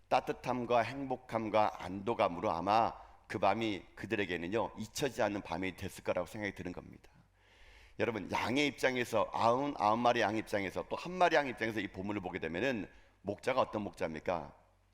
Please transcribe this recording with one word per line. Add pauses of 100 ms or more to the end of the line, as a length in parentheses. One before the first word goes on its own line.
따뜻함과
행복함과
안도감으로
아마 (340)
그
밤이 (120)
그들에게는요,
잊혀지지
않는
밤이
됐을
거라고
생각이
드는
겁니다. (920)
여러분,
양의
입장에서,
아흔아홉
마리
양
입장에서,
또
한
마리
양
입장에서
이
본문을
보게
되면은 (360)
목자가
어떤
목자입니까? (400)